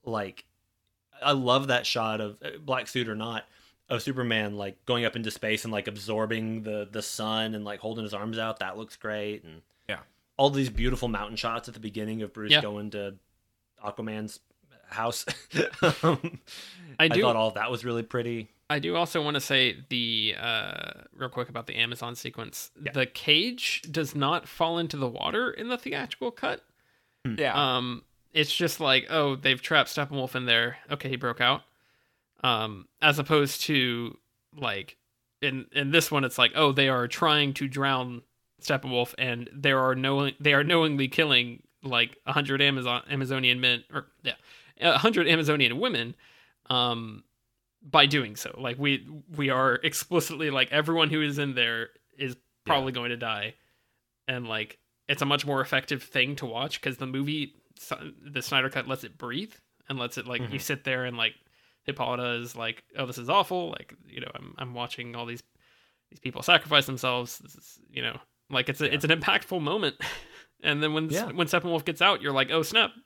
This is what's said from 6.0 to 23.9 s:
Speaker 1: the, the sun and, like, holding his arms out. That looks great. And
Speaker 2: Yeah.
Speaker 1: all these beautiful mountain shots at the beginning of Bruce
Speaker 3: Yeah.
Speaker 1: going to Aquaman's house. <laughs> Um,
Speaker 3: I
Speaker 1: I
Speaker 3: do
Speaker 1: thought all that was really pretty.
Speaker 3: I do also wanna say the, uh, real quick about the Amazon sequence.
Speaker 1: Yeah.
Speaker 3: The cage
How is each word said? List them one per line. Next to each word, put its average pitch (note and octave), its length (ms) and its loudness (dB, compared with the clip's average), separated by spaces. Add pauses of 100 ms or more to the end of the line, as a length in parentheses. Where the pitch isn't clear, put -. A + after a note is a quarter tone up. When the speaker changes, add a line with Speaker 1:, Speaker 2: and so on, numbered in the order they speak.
Speaker 1:
the, G#2+ 260 -6
the G#2+ 120 -6
sun A2 520 -4
and, G#2 100 -8
like, G#2 160 -10
holding A2+ 220 -6
his G#2 100 -6
arms G#2+ 260 -6
out. A2+ 200 -4
That F#2+ 180 -6
looks A2 200 -14
great. G#2+ 480 -6
And D#2+ 180 -20 (260)
Speaker 2:
Yeah. F#2+ 120 -6 (360)
Speaker 1:
all C#3 140 8
these C#3 200 0
beautiful B2 380 0
mountain G#2+ 280 -4
shots A2+ 320 -4
at A2+ 60 -16
the A2 60 -16
beginning A2 420 -6
of G#2 120 -8
Bruce G#2+ 160 -4
Speaker 3:
Yeah. D3+ 100 6
Speaker 1:
going G#2 300 -6
to G2+ 240 -8 (680)
Aquaman's G#2+ 580 -8 (480)
house. A2+ 360 -4 (280)
<laughs> D3+ 120 2 (380)
Um, D#3+ 360 0 (600)
Speaker 3:
I D#3+ 60 4
Speaker 1:
I E3 40 4
Speaker 3:
do C#3 140 4
Speaker 1:
thought A#2+ 140 4
all A2 160 2
that G#2+ 180 -4
was A#2 140 -6
really A#2 180 -2
pretty. A#2 460 -4 (260)
Speaker 3:
I D3 60 0
do E3+ 160 -2
also E3+ 260 0
wanna D3 180 0
say C3 360 2 (120)
the, A2+ 500 0
uh, A2 640 -4 (100)
real B2+ 160 -8
quick B2 200 -6
about - 180 -10
the - 100 -6
Amazon A#2 380 -2
sequence. - 560 -10 (120)
Speaker 1:
Yeah. C#3 100 -8
Speaker 3:
The C3 140 2
cage F#3+ 840 0